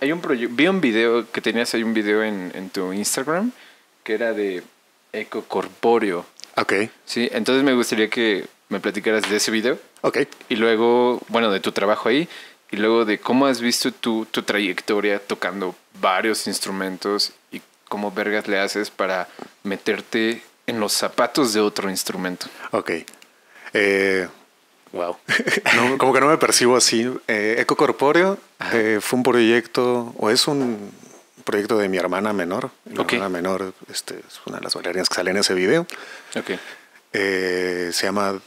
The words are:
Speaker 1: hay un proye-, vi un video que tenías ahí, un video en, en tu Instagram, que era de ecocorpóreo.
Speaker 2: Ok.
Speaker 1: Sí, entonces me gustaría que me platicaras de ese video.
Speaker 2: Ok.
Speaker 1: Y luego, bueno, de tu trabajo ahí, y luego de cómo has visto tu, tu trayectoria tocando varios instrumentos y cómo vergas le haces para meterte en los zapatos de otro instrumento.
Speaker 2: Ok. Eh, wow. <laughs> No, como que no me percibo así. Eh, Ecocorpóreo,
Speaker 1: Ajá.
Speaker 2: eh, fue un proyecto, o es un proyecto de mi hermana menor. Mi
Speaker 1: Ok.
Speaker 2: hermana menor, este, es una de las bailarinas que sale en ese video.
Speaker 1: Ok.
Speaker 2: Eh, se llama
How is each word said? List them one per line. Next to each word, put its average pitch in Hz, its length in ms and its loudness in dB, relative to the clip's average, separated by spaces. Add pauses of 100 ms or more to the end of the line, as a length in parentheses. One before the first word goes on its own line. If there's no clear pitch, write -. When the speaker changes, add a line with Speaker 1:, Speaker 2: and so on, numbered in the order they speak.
Speaker 1:
hay 139 100 0
un 170 100 -4
proye-, 120 300 -2
vi 135 160 2
un 190 140 2
video 117 500 2
que 113 100 -6
tenías 117 320 -2
ahí, 113 100 0
un 113 100 0
video 107 280 2
en, 101 320 -4
en 92 160 -10
tu 92 240 -4
Instagram, 147 580 -2 (520)
que 110 100 -4
era 113 200 0
de 98 280 -4 (520)
ecocorpóreo. 101 1120 -2 (320)
Speaker 2:
Ok. 110 160 0 (320)
Speaker 1:
Sí, 120 260 -2
entonces 127 320 2
me 139 100 4
gustaría 113 360 2
que 110 360 0 (240)
me 101 100 -4
platicaras 104 500 0
de 104 80 2
ese - 140 0
video. 110 280 0 (220)
Speaker 2:
Ok. 120 180 0 (300)
Speaker 1:
Y 120 80 0
luego, 117 720 4
bueno, 113 220 2
de 95 80 0
tu 104 120 -4
trabajo 107 380 0
ahí, 147 180 2 (440)
y 107 60 -6
luego 113 280 2
de 104 140 0
cómo 127 280 2
has 123 140 0
visto 120 300 0
tu, 110 340 -4
tu 110 180 -6
trayectoria 104 760 0
tocando 95 560 -4 (240)
varios 101 480 0
instrumentos 95 840 -4 (200)
y - 100 -12 (260)
cómo 104 240 -6
vergas 104 360 -2
le 98 120 0
haces 101 320 -2
para 92 360 -2 (360)
meterte 110 760 -2 (260)
en 120 120 -4
los 104 140 -2
zapatos 120 600 0
de 107 80 4
otro 101 280 0
instrumento. 92 580 -6 (240)
Speaker 2:
Ok. 101 200 -2 (840)
Eh, 98 540 2 (640)
wow. 87 260 -6 (100)
<laughs> - 480 0
No, 123 220 2
como 131 160 4
que 131 80 6
no 139 60 6
me 156 100 6
percibo 120 380 4
así. 117 340 4 (180)
Eh, 107 320 0
Ecocorpóreo, 156 800 2 (220)
Speaker 1:
Ajá. 110 180 -2
Speaker 2:
eh, 110 240 2
fue - 160 0
un 127 60 2
proyecto, 120 960 2
o 107 120 0
es 127 180 2
un 120 440 -2 (520)
proyecto 107 340 0
de 101 120 2
mi 95 80 0
hermana 92 360 0
menor. 98 380 -4 (140)
Mi - 140 -12
Speaker 1:
Ok. 123 140 -2
Speaker 2:
hermana 98 160 -2
menor, 92 440 -4 (180)
este, - 240 -10
es - 300 -20
una - 120 -10
de - 60 -10
las - 120 -8
bailarinas 90 340 -4
que - 60 -4
sale 92 160 0
en 95 60 0
ese 98 160 0
video. 110 320 2 (500)
Speaker 1:
Ok. - 160 -6 (600)
Speaker 2:
Eh, 92 800 -2
se - 140 -2
llama 98 400 -2